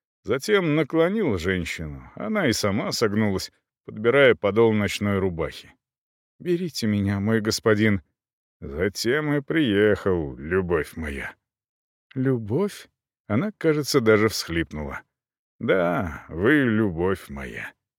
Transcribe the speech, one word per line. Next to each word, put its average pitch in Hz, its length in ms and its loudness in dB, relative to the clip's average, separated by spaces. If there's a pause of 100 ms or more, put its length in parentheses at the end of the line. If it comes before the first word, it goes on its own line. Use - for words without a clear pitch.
(260)
затем 151 500 0
наклонил 165 640 0
женщину. 80 760 -4
Она 214 320 -2
и 113 40 4
сама 104 400 -2
согнулась, 104 600 0 (320)
подбирая 117 500 4
подол 107 380 4
ночной 101 460 0
рубахи. 82 540 -4 (680)
"Берите 170 460 -4
меня, 101 320 0
мой 110 220 0
господин". 107 600 2 (600)
"Затем 110 720 -2
и 143 80 -2
приехал, 101 960 2
любовь 85 580 -2
моя". 73 380 -8 (840)
"Любовь?" 131 720 -2 (400)
Она, 156 300 0
кажется, 151 420 2
даже 110 300 6
всхлипнула. 76 720 -6 (580)
"Да, 110 680 0
вы 117 340 2
любовь 98 680 0
моя". 67 440 -12 (260)